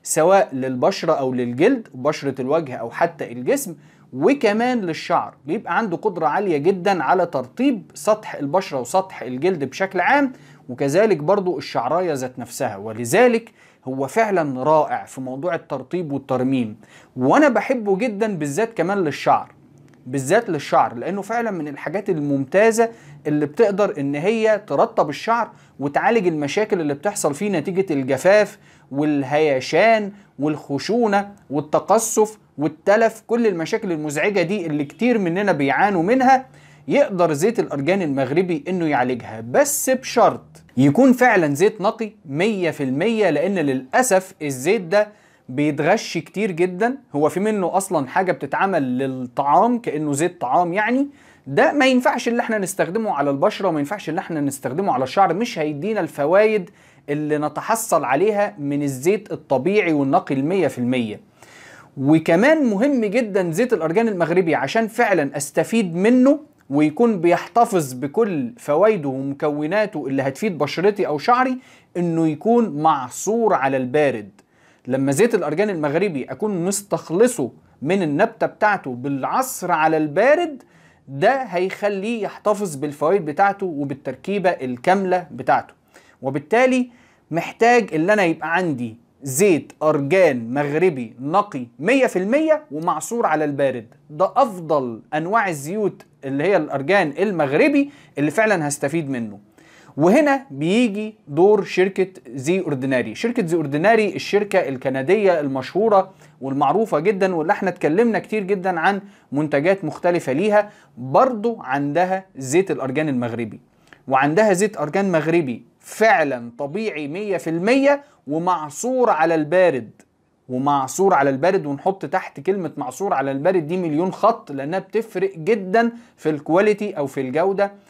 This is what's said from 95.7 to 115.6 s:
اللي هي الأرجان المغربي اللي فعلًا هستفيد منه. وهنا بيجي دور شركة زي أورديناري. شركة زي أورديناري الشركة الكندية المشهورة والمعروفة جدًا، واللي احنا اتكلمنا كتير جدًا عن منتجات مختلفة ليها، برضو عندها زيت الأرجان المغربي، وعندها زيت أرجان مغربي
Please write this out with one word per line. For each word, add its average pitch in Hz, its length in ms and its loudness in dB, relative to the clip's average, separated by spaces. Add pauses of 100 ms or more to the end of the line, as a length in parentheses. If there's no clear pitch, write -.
اللي 139 200 -4
هي 196 120 2
الأرجان 151 640 0
المغربي 208 720 2 (280)
اللي 147 120 0
فعلًا 190 380 0
هستفيد 143 420 -4
منه. 113 280 -8 (580)
وهنا 269 540 4
بيجي 208 640 -2 (140)
دور 185 360 4
شركة 190 420 0 (280)
زي 147 260 -2
أورديناري. 131 540 -2
شركة 233 320 -2
زي 165 100 0
أورديناري 175 600 2
الشركة 202 420 0
الكندية 143 800 0
المشهورة 185 720 0 (300)
والمعروفة 143 580 0
جدًا، 190 360 0
واللي 160 180 -2
احنا 202 160 -2
اتكلمنا 180 500 0
كتير 214 240 -4
جدًا 180 380 -2
عن 190 200 2 (320)
منتجات 151 520 0
مختلفة 160 480 -2
ليها، 208 380 2 (280)
برضو 220 640 0
عندها 147 640 -2 (120)
زيت 139 340 0
الأرجان 143 380 -2
المغربي، 120 520 -4 (480)
وعندها 151 440 4
زيت 202 240 0
أرجان 180 360 -2
مغربي 156 520 0 (160)